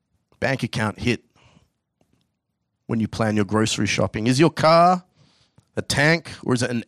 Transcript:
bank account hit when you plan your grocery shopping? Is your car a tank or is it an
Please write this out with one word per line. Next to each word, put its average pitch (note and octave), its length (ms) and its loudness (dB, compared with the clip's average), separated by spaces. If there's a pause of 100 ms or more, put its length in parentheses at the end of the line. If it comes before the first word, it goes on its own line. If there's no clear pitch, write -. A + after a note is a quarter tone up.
(380)
bank B2 240 -4
account A2 380 -4
hit A#2 240 -2 (1600)
when A2+ 140 -4
you G#2+ 80 -2
plan G#2+ 280 -2
your G#2 100 0
grocery A2 400 -2
shopping? G#2+ 400 -2
Is B2+ 120 0
your D#3 120 4
car E3+ 540 4 (720)
a A2 60 -8
tank D#3 500 0 (140)
or - 80 0
is A#2+ 100 0
it B2 80 -4
an A#2 180 -6